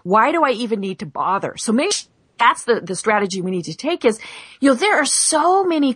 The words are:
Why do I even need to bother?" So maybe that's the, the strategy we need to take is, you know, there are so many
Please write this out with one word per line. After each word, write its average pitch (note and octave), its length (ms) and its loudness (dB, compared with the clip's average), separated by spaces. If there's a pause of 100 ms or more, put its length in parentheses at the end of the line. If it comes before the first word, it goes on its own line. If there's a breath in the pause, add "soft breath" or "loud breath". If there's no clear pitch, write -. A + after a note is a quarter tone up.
Why A3 260 2
do D#4+ 140 2
I C4+ 60 2
even A3 280 -4
need F#3+ 220 -8
to F#3 60 -10
bother?" D#3+ 500 -4
So - 160 -4
maybe D#4 200 0 (460)
that's C4 280 2
the, A3+ 140 2
the F3+ 140 -8
strategy G3+ 460 -2
we F#3 100 -6
need F3+ 140 -4
to D#3+ 120 -10
take D#4+ 280 -4
is, A3 160 2 (400 loud breath)
you C#4 80 4
know, C4 80 4
there F4 240 2
are C#4+ 40 0
so E4+ 600 2
many D4+ 320 2